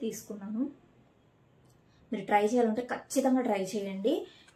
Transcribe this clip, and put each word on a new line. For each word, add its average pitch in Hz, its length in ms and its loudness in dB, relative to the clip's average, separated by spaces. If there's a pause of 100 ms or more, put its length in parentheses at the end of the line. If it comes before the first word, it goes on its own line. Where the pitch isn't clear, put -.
తీసుకున్నాను. 214 800 -6 (1300)
మీరు 202 140 -6
ట్రై 208 200 4
చేయాలంటే 233 480 2
ఖచ్చితంగా 262 480 2
ట్రై 208 220 0 (120)
చేయండి. 196 520 -2 (280)